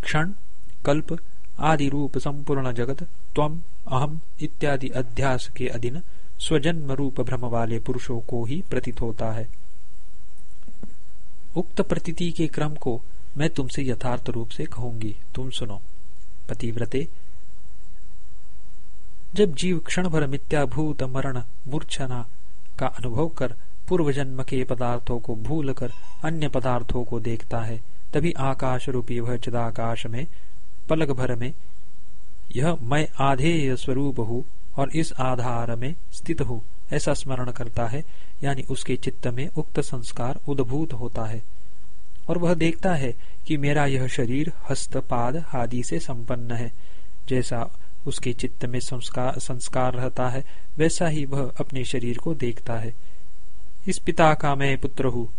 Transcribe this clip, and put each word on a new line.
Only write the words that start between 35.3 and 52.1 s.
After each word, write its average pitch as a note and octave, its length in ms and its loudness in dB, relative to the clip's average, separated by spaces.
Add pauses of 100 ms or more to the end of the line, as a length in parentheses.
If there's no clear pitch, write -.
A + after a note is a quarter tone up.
में B2+ 200 0 (160)
स्थित - 300 0
हूँ," A#2 200 0 (320)
ऐसा D3 200 0
स्मरण B2 380 0
करता A#2 360 0
है, C#3 160 0 (400)
यानी C3+ 180 0
उसके - 340 0
चित्त - 320 0
में B2+ 200 0
उक्त - 320 0
संस्कार B2+ 680 0
उद्भूत C#3+ 460 0
होता A#2 320 0
है A2+ 180 0 (840)
और E3+ 80 0
वह F3 160 2
देखता E3 400 0
है C3+ 220 0 (320)
कि D#3 100 0
मेरा C#3+ 280 2
यह C3 220 2
शरीर C3+ 460 0 (160)
हस्त, - 280 0
पाद B2+ 480 0 (100)
आदि B2 280 0
से E3 160 0
संपन्न A#2+ 520 0
है। A#2 200 0 (580)
जैसा B2 400 0 (380)
उसके B2+ 260 0
चित्त - 320 0
में B2 140 0
संस्कार, B2+ 600 0
संस्कार B2+ 540 0
रहता B2+ 360 0
है, C3 140 0 (340)
वैसा E3 300 2
ही D3+ 180 0
वह C3+ 340 0
अपने C3 260 0
शरीर A#2+ 320 0